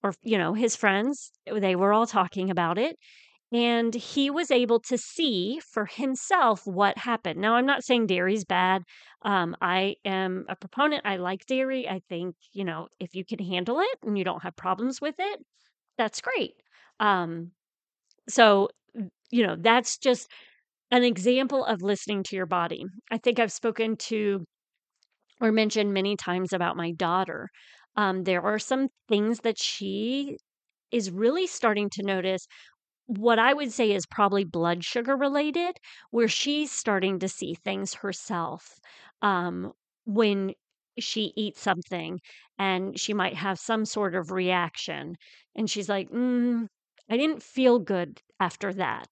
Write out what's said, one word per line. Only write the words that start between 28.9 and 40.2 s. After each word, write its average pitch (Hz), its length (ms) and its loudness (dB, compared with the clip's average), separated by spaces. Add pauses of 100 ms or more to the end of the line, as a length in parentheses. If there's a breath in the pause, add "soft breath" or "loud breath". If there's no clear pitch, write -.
things 220 340 2
that 226 160 0
she 226 800 -4 (540)
is 208 200 -2
really 254 360 2
starting 208 440 0
to 202 120 -8
notice, 190 440 -2 (600 loud breath)
what 226 320 2
I 247 140 6
would 285 180 -2
say 220 200 2
is 190 140 0
probably 202 400 2
blood 170 380 -2
sugar 247 320 -2
related, 294 600 0 (340 loud breath)
where 233 160 4
she's 294 440 0
starting 190 480 0
to 190 100 -2
see - 240 -8
things 196 420 -6
herself, - 840 -8 (420 loud breath)
um, 180 520 0 (320)
when 202 480 2 (460)